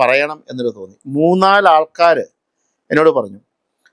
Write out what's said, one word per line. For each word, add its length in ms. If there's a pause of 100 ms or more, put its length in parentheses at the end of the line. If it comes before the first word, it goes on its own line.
പറയണം 380 (100)
എന്നൊരു 280
തോന്നി. 180 (220)
മൂന്നാല് 580
ആൾക്കാര് 500 (640)
എന്നോട് 300
പറഞ്ഞു. 220 (520)